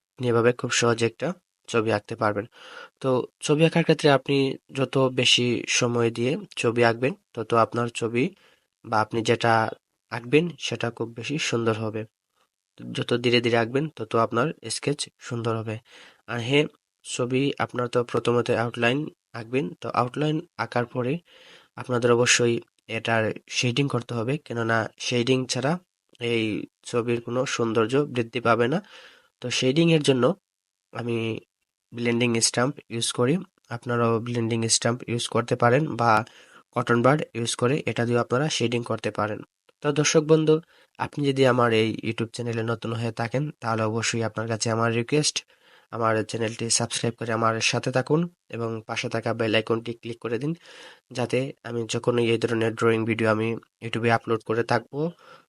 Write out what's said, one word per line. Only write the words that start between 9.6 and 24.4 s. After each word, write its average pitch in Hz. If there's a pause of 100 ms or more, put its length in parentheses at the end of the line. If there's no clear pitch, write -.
আঁকবেন 123 (120)
সেটা -
খুব 113
বেশি 120
সুন্দর 113
হবে। 110 (800)
যত 135
ধীরে 120
ধীরে 120
আঁকবেন 123
তত 113
আপনার 113 (220)
স্কেচ 143 (200)
সুন্দর 117
হবে। 110 (520)
আর 120
হ্যাঁ, 143 (400)
ছবি 127 (180)
আপনার 120
তো 123
প্রথমত 120 (100)
আউটলাইন 120 (340)
আঁকবেন, 120 (140)
তো -
আউটলাইন 139 (200)
আঁকার 120
পরে 123 (640)
আপনাদের 120
অবশ্যই 120 (340)
এটার 113 (260)
শেডিং 127
করতে 120
হবে, 120
কেননা 117 (220)